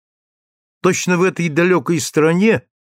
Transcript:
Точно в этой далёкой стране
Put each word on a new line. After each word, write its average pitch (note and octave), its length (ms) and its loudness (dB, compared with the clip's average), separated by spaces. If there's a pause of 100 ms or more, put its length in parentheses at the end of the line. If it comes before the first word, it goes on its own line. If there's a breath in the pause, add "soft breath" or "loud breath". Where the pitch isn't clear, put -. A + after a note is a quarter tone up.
(840)
Точно F3+ 360 0
в F3 40 2
этой E3+ 260 -2
далёкой E3+ 520 0
стране E3+ 680 0 (180)